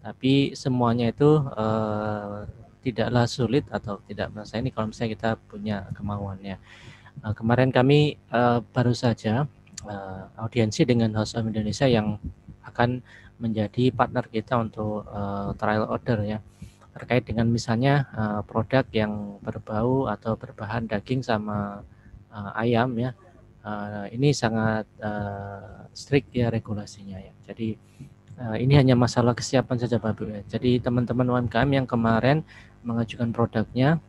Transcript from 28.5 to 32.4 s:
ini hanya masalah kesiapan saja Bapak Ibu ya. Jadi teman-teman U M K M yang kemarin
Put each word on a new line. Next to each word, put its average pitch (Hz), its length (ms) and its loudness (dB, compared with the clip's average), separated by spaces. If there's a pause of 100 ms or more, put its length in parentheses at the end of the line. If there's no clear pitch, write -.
ini 135 160 8
hanya 131 160 8
masalah 123 400 4
kesiapan 120 480 0
saja 120 160 0
Bapak 107 240 -4
Ibu - 80 -6
ya. 104 160 -10
Jadi 120 400 0
teman-teman 123 480 2
U - 0 -
M 120 160 0
K 120 160 2
M 139 80 2
yang 135 160 0
kemarin 117 560 4 (400)